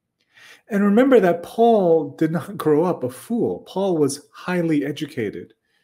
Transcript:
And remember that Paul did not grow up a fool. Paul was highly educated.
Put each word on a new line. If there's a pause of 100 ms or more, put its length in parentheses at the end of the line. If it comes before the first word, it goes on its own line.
(680)
And
remember
that
Paul
did
not
grow
up
a
fool.
Paul
was
highly
educated. (300)